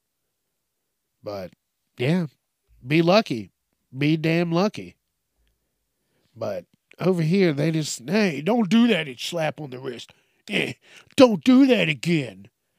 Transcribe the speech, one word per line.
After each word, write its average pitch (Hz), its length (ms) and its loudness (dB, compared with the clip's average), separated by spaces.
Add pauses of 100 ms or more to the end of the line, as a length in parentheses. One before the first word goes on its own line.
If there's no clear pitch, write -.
(1200)
But, 101 300 -12 (440)
yeah, 160 300 0 (580)
be 151 160 2
lucky. 165 500 0 (460)
Be 151 200 0
damn 165 340 0
lucky. 175 460 -4 (1400)
But 104 300 -8 (340)
over 175 220 0
here, 170 320 2
they 151 180 -2
just, 147 360 -6
"Hey, 175 340 -2
don't 208 280 0
do 233 180 4
that," 165 200 0
and 123 120 -14
slap 156 400 -6
on 151 100 -12
the 123 100 -14
wrist. 127 320 -14 (380)
"Eh, 156 240 -4 (420)
don't 233 280 4
do 262 220 6
that 202 240 2
again." 127 600 -4 (300)